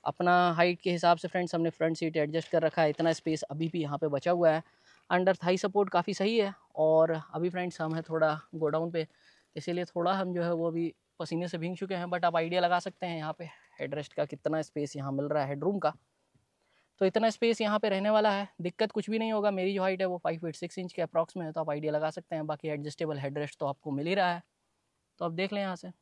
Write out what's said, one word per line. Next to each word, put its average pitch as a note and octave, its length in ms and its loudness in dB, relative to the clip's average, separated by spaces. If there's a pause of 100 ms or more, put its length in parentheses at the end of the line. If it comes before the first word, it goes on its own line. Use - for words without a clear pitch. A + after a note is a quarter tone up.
अपना F3 300 2 (200)
हाइट F3 280 2
के F#3 100 0
हिसाब F3 260 4
से F3+ 100 -8
फ्रेंड्स F3+ 280 -2
हमने E3 140 2
फ्रंट D#3+ 280 0
सीट D#3+ 200 -2
एडजस्ट D3+ 320 -2
कर D#3+ 120 2
रखा D#3+ 200 2
है, D#3 80 4
इतना E3 240 0
स्पेस D#3+ 300 -4
अभी D#3 260 -4
भी E3+ 120 -4
यहाँ C#3+ 160 -4
पे D#3 120 -2
बचा C#3+ 220 0
हुआ E3+ 200 4
है। D#3+ 120 0 (460)
अंडर F3+ 280 4
थाई F3+ 200 2
सपोर्ट G3 320 0
काफ़ी F3 240 0
सही G#3+ 240 0
है। G3 160 0 (240)
और D#3+ 340 6 (220)
अभी E3 160 -2
फ्रेंड्स F3 320 -6
हम D#3+ 140 -2
हैं D#3+ 80 -6
थोड़ा D#3 360 0 (160)
गोडाउन D#3+ 360 -2
पे, D#3+ 160 -4 (480)
इसीलिए F3 300 -4
थोड़ा F3 280 0
हम F#3 200 -2
जो F3 100 -2
है E3+ 100 0
वो E3 140 0
अभी E3 260 -4 (260)
पसीने F3 280 -4
से E3+ 100 -8
भीग E3+ 200 -6
चुके F#3+ 180 -6
हैं, F3 120 -4
but F3 180 -2
आप E3+ 100 2
आइडिया E3+ 260 2
लगा F3 180 4
सकते F#3 260 -8
हैं E3+ 120 -4
यहाँ D#3 220 -6
पे D#3+ 100 -12 (300)
हेडरेस्ट C#3+ 340 -8
का D3+ 120 -2
कितना D#3 380 -4
स्पेस D3 320 -6
यहाँ C#3 160 -6
मिल C#3 160 -2
रहा D3 160 4
है C3+ 60 -2
हेडरूम E3 300 0
का। D3+ 140 2 (1080)
तो F#3+ 40 6
इतना A3 240 4
स्पेस A#3 320 2
यहाँ G#3+ 180 2
पे G#3+ 100 2
रहने G3 200 2
वाला G#3+ 220 6
है, G3 160 0 (140)
दिक्कत G#3 300 -2
कुछ G#3 180 -4
भी A3 100 0
नहीं A3 120 0
होगा। G#3 200 2
मेरी F#3+ 220 0
जो G3 80 0
हाइट F#3+ 200 0
है F#3+ 60 2
वो F3+ 100 -2
फ़ाइव E3 220 -4
फीट D#3+ 160 -6
सिक्स F3 220 -10
इंच F3+ 160 -8
के F3+ 80 -4
अप्रॉक्स E3 360 -2
में E3+ 80 -4
है, D#3 60 -6
तो E3 100 -4
आप D#3 80 -4
आइडिया D3+ 220 -2
लगा D#3 180 0
सकते - 260 -10
हैं। D#3 120 -4
बाकी D#3 200 -6
एडजस्टेबल D3+ 500 -6
हेडरेस्ट C#3+ 420 -6
तो D3+ 60 -4
आपको C#3 260 -6
मिल C#3+ 160 -4
ही F3+ 80 0
रहा F3+ 180 2
है, E3+ 80 -6 (760)
तो F3 60 -4
आप E3 80 -4
देख F#3+ 200 -4
लें G3+ 80 -4
यहाँ F#3+ 140 -4
से। F3+ 160 -16 (100)